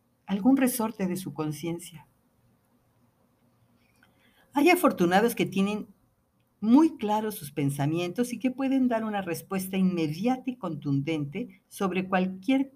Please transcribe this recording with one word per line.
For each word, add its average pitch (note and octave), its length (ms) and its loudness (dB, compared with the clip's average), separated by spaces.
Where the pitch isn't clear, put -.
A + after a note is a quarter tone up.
algún G#3 300 2
resorte A3+ 520 -2
de F3 100 -4
su D3 160 -10
conciencia. D#3 760 -8
Hay D4+ 160 6
afortunados A#3 680 4
que F#3+ 100 0
tienen G3+ 420 -2
muy C4+ 340 6
claros G#3+ 400 -2
sus D3 160 -14
pensamientos D#3+ 800 -2
y A#3 80 -8
que C4 100 -2
pueden C4 380 0
dar A3+ 160 0
una G#3 180 -4
respuesta F#3+ 540 -6
inmediata F#3 720 0
y B3 60 -8
contundente D3 1120 -4
sobre F#3 400 -4
cualquier G3 680 0